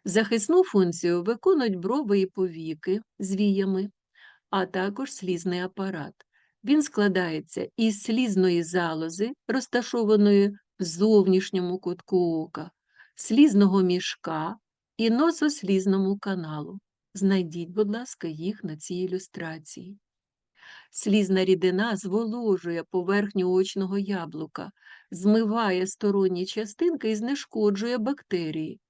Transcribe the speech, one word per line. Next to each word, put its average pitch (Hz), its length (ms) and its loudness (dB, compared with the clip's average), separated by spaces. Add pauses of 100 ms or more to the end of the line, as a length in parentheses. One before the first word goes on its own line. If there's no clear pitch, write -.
Захисну 226 580 4
функцію 175 600 2
виконують 233 520 2
брови 202 440 0
і 190 60 2
повіки 175 760 -4 (180)
з 196 160 -6
віями, 196 540 0 (600)
а 190 160 0
також 202 480 -4
слізний 180 460 -4
апарат. 185 540 -8 (500)
Він 285 200 2
складається 185 960 -2
із 220 240 0
слізної 185 640 2
залози, 170 680 -4 (140)
розташованої 214 1000 4 (300)
в 196 40 -6
зовнішньому 185 960 2
кутку 175 640 -2
ока, 165 280 -12 (440)
слізного 202 680 6
мішка 180 720 -2 (420)
і 226 120 2
носослізному 202 1080 2
каналу. 170 640 -8 (340)
Знайдіть, 180 560 0
будь 202 200 0
ласка, 226 380 -8
їх 165 360 -8
на 156 140 -8
цій 180 180 -10
ілюстрації. 180 1040 -10 (920)
Слізна 190 540 2
рідина 185 500 2
зволожує 196 880 -2
поверхню 185 680 0
очного 190 460 0
яблука, 175 760 -8 (400)
змиває 208 760 2
сторонні 190 580 0
частинки 220 680 -2
і 220 40 0
знешкоджує 226 840 -2
бактерії, 170 840 -4 (100)